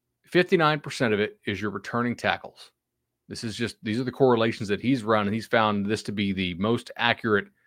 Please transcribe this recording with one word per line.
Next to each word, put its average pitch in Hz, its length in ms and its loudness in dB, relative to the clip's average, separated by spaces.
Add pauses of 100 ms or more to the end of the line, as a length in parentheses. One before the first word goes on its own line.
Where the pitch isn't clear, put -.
(240)
Fifty-nine 170 560 2
percent 123 340 0
of 101 60 2
it 104 260 -2
is 101 160 -4
your 104 100 -2
returning 117 440 -4
tackles. - 560 -6 (560)
This - 160 -12
is 110 140 -6
just, 117 260 -4
these 110 160 -2
are 131 60 -2
the 127 60 -4
correlations 117 580 2
that 98 100 0
he's 120 240 0
run, 107 240 2
and 101 60 -2
he's 110 140 -4
found 107 380 2
this 104 180 -2
to 107 100 -8
be 101 180 -2
the 90 220 -2
most 110 420 -2
accurate, 110 520 0 (180)